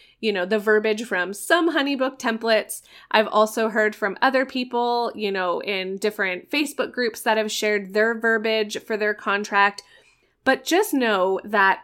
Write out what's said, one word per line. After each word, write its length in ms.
you 120
know, 100
the 140
verbiage 460
from 280
some 420
HoneyBook 440
templates. 640
I've 180
also 420
heard 260
from 240
other 240
people, 680
you 180
know, 280
in 360
different 540
Facebook 420
groups 300
that 160
have 120
shared 440
their 240
verbiage 640
for 140
their 160
contract. 680
But 200
just 280
know 500
that 420